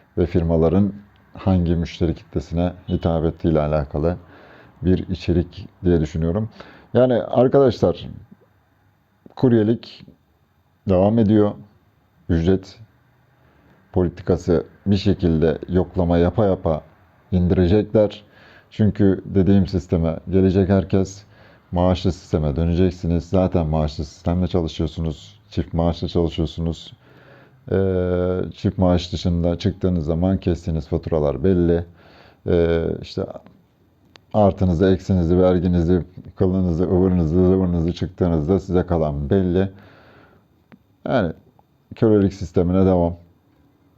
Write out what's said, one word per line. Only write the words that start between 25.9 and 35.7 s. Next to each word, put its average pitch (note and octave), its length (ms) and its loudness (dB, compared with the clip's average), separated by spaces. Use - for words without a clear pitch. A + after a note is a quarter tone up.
çalışıyorsunuz. E2 840 -4
Ee, F#2 680 0
çift - 220 -4
maaş F2+ 360 0
dışında E2+ 440 -2
çıktığınız F2+ 480 -2
zaman F2 320 0
kestiğiniz E2 500 -4
faturalar D2 560 -2
belli. E2+ 420 2
Ee, E2 400 0
işte - 240 -10
artınızı, F#2+ 520 2
eksinizi, F2+ 540 2
verginizi, F2 640 2